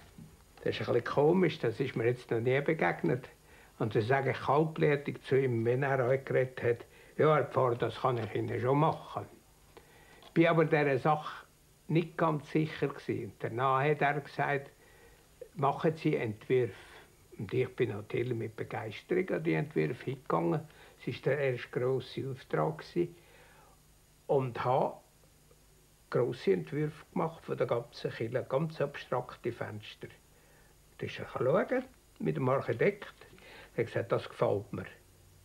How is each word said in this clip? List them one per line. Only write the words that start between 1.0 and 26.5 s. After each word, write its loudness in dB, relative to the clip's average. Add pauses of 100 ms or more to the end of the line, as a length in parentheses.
komisch, 4
das -2
ist -2
mir 0
jetzt 0
noch 2
nie 2
begegnet. 0 (520)
Und -2
dann 4
sage 2
ich -4
kaltblütig 2
zu 2
ihm, 2
wenn 2
er 2
euch 2
geredet 0
hat, 2 (400)
„Ja, 6
Herr 2
Pfarrer, 2
das -4
kann 2
ich -6
Ihnen -2
schon 2
machen.“ 0 (1080)
Bin 6
aber 6
dieser 4
Sache 0 (420)
nicht 0
ganz 0
sicher 0
gsi. -6
Und -12
danach 0
hat 2
er 2
gesagt, -4 (840)
„Machen 0
Sie 0
Entwürfe.“ 0 (640)
Und -6
ich 0
bin 0
natürlich -4
mit -6
Begeisterung -4
an -2
die 2
Entwürfe -2
hingegangen. -2 (380)
Es -8
war -6
der 2
erste -2
grosse -2
Auftrag -2
gsi. -2 (1200)
Und 0
habe 2 (1160)
grosse 2